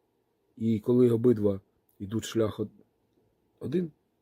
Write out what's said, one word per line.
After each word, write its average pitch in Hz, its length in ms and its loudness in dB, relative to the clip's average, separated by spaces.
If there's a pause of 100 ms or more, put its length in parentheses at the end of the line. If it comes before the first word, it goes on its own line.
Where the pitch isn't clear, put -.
(580)
І 113 220 -2
коли 123 300 4
обидва 110 520 2 (380)
йдуть 104 260 -6
шлях 110 340 -4
од-, - 240 -10 (760)
один, 160 320 -6 (300)